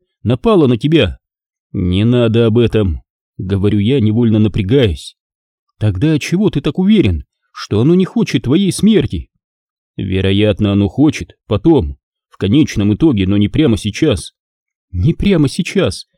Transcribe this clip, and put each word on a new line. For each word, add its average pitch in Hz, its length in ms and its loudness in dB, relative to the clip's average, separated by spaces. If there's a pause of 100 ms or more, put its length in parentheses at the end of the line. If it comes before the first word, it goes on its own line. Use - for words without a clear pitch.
(240)
напала 156 420 0
на 123 120 2
тебя?» 143 420 0 (540)
«Не 92 320 -2
надо 117 420 2
об 110 100 2
этом», — 104 440 0 (360)
говорю 101 420 -2
я, 127 200 0
невольно 110 400 2
напрягаясь. 107 800 0 (600)
«Тогда 110 400 0
чего 175 320 -2
ты - 120 -6
так - 180 -6
уверен, 175 460 2 (280)
что - 280 -4
оно 156 120 4
не 185 120 2
хочет 175 380 -4
твоей 170 280 0
смерти?» - 600 0 (640)
«Вероятно, 98 760 0
оно 101 160 2
хочет, - 500 -2 (100)
потом, 104 500 0 (320)
в - 80 -20
конечном 104 560 0
итоге, 101 340 0
но 101 100 0
не 101 120 2
прямо 127 280 0
сейчас». 110 560 -4 (580)
«Не 90 220 -2
прямо 175 340 0
сейчас? - 580 -4 (120)